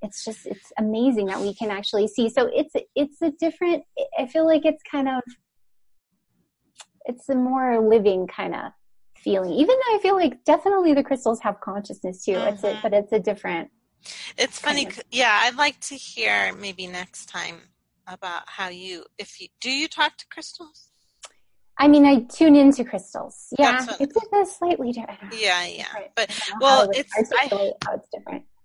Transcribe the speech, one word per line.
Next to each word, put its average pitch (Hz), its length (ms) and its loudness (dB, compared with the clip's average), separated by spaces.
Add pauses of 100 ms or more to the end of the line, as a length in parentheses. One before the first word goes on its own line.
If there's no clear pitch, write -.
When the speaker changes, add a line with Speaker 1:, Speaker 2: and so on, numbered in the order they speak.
Speaker 1:
It's 208 200 -12
just, - 220 -12
it's - 320 -12
amazing 220 500 2
that 190 140 -4
we 202 140 -4
can 214 160 -6
actually 202 360 0
see. 226 220 0
So 240 240 2
it's, 285 220 -2 (200)
it's 285 280 -2
a 320 80 0
different, 330 520 -2 (360)
I 254 80 -4
feel 320 180 0
like 311 200 4
it's 311 180 0
kind 269 260 -4
of, 254 140 -4 (1800)
it's 247 240 -12
a 269 60 -2
more 254 460 0
living 202 460 4
kind 180 260 -8
of - 180 -10 (460)
feeling, 190 360 -2
even 381 220 4
though 494 200 0
I 403 40 0
feel 392 160 2
like 330 300 0
definitely 339 480 4
the 277 100 2
crystals 233 380 -2
have 202 200 -4
consciousness 190 600 -10
too. 196 120 0
It's 208 280 -2
a, 208 100 0
Speaker 2:
Mm-hmm. 214 100 -8
Speaker 1:
but 202 100 -2
it's 208 180 0
a 220 80 2
different 180 520 -6 (680)
Speaker 2:
It's - 220 -4
funny 285 240 -2
Speaker 1:
kind 277 60 -8
of - 40 -16
Speaker 2:
c-, - 80 -16 (100)
yeah, 226 320 2
I'd 240 120 0
like 285 260 0
to - 140 -12
hear 202 580 -4
maybe 185 320 -12
next 180 440 -14
time 170 320 -12 (460)
about 180 400 -12
how 196 220 -10
you, 180 360 -14 (120)
if - 240 -18
you, 180 60 -20 (120)
do 247 120 -6
you 294 160 -4
talk 302 300 -4
to - 120 -20
crystals? - 640 -20 (880)
Speaker 1:
I 285 80 4
mean, 294 180 8
I 277 160 6
tune 302 340 6
into 277 280 8
crystals. - 760 -12
Yeah, 262 120 6
Speaker 2:
That's 254 160 -2
what 214 140 -8
Speaker 1:
it's 285 160 0
a 440 40 2 (100)
bit 403 160 4
slightly 320 440 -2
di-, 233 100 -8
I - 40 -10 (100)
don't 196 160 -18
know. 226 60 -10
Speaker 2:
Yeah, 180 280 0
yeah. 170 200 -12
Speaker 1:
Different. - 300 -12
Speaker 2:
But, 226 140 -2
Speaker 1:
I - 40 -10
don't - 200 -8
know 214 80 -10
Speaker 2:
well, 269 200 8
Speaker 1:
how 208 60 4
to 247 120 0
Speaker 2:
it's, - 160 -8
I 220 40 2 (240)
Speaker 1:
articulate 202 300 -2 (120)
how 220 100 -4
it's - 160 -12
different. - 340 -14 (200)